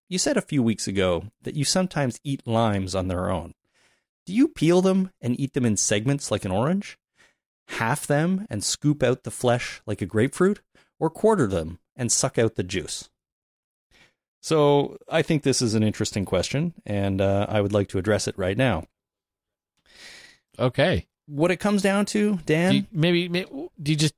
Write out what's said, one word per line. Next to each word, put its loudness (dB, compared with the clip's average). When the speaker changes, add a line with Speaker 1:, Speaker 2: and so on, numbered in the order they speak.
Speaker 1:
you -6
said 0
a 2
few -2
weeks 0
ago 0
that -10
you -2
sometimes -2
eat -6
limes 0
on -2
their -2
own. -6
Do -12
you 4
peel 2
them 2
and -2
eat -4
them 0
in 4
segments -2
like -2
an -4
orange? -2
Half -4
them 0
and -6
scoop 0
out 0
the -10
flesh -2
like -6
a -2
grapefruit? 0
Or 0
quarter 2
them -4
and -4
suck -2
out 2
the -4
juice?" -8
So 4
I 0
think 2
this 2
is 0
an 4
interesting 0
question, -2
and, -2
uh, 2
I 0
would 0
like 2
to -6
address 0
it -8
right -2
now. 0
Speaker 2:
Okay. 0
Speaker 1:
What 0
it 0
comes 0
down 2
to, 0
Dan? 2
Speaker 2:
Do 4
you, 0
maybe, 2
may-, -4
do -2
you 2
just 0